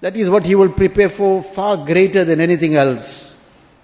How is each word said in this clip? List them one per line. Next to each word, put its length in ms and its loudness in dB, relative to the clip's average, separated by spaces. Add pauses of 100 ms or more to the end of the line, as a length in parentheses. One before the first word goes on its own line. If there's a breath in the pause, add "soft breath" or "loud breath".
That 160 -6
is 140 -2
what 160 2
he 80 2
will 140 4
prepare 400 0
for, 340 -2
far 420 -4
greater 400 2
than 160 0
anything 340 0
else. 640 -2 (460)